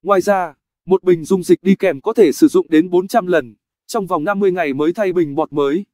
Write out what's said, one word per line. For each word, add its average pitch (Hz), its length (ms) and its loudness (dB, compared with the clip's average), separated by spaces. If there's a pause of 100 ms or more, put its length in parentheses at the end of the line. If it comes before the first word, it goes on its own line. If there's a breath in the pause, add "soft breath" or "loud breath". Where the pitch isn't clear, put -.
Ngoài 190 180 2
ra, 185 340 -2 (320)
một 185 180 0
bình 175 200 2
dung 185 180 -2
dịch 175 200 2
đi 190 140 2
kèm 160 240 -2
có 220 120 -4
thể 214 200 4
sử 151 160 4
dụng - 200 0
đến 160 220 2
bốn 185 180 0
trăm 208 180 -2
lần, 139 280 -2 (320)
trong 208 200 -6
vòng 165 180 -4
năm 196 160 -2
mươi 196 120 2
ngày 165 200 -4
mới 147 200 -2
thay 196 200 -4
bình 160 220 -2
bọt 151 180 -4
mới. 147 420 -2